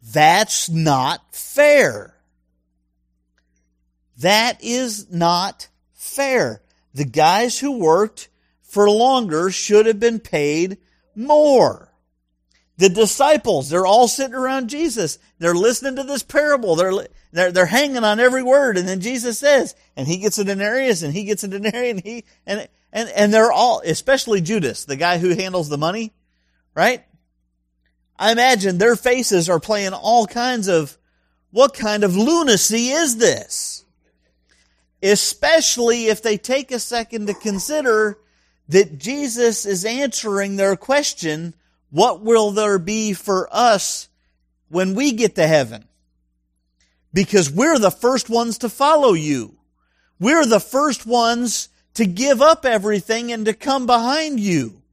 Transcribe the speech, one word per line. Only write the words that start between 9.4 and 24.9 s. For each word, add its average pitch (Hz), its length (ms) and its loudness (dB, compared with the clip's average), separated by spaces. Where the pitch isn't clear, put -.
should 208 340 2
have 220 140 0
been 233 200 0
paid 160 580 -2
more. 262 760 2
The 190 120 6
disciples, 214 800 0
they're 180 160 0
all 226 220 4
sitting 262 280 -6
around 262 340 -4
Jesus. 240 500 -6
They're 170 160 0
listening 247 400 0
to 269 80 -6
this 269 180 -6
parable. 277 540 0
They're 185 180 0
li-, - 140 -6
they're, 180 140 2
they're 180 160 2
hanging 254 360 0
on 214 160 2
every 254 220 2
word. 254 380 2
And 180 80 -4
then 190 120 -6
Jesus 233 380 -6
says, 285 380 0
and 135 120 -8
he 175 100 -4
gets 202 220 -4
a 202 40 -2
denarius, 202 600 -2
and 147 100 -6
he 208 100 -6
gets 202 200 -4
a 208 40 -8
denarius, 220 440 -4
and 185 120 -8
he, 226 200 -14
and, 202 200 -8
and, 220 180 -8
and 208 220 2
they're 220 200 4
all, 220 340 2
especially 214 560 -2
Judas, 160 440 -4
the 139 100 -8